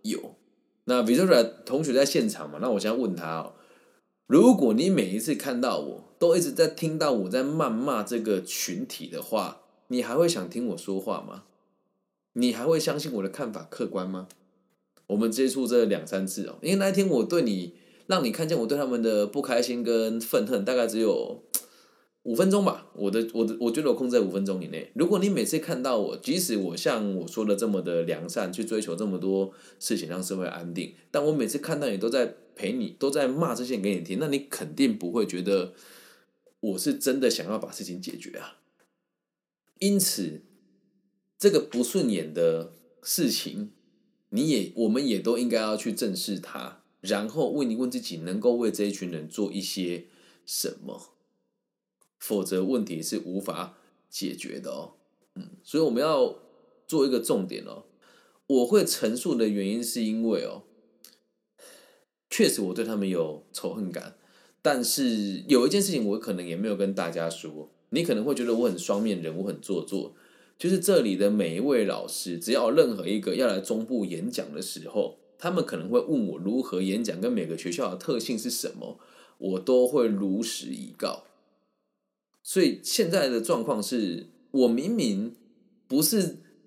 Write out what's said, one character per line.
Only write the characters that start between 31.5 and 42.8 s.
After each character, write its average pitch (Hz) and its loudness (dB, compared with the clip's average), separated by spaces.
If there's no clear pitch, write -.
看 160 -4
到 143 -2
你 98 -2
都 107 0
在 123 0
陪 101 -2
你， 120 -4
都 135 0
在 143 2
骂 139 0
这 120 -6
些 123 -4
人 101 -2
给 98 2
你 90 -2
听， 92 -4
那 151 -2
你 139 0
肯 - -8
定 131 2
不 87 -6
会 110 2
觉 90 -6
得 92 0
我 98 -4
是 139 0
真 135 0
的 127 4
想 87 0
要 92 -2
把 - -8
事 - -12
情 90 -10
解 - -10
决 - -16
啊。 - -16
因 202 4
此， 80 -2
这 202 6
个 156 6
不 - 0
顺 160 2
眼 80 0
的 82 2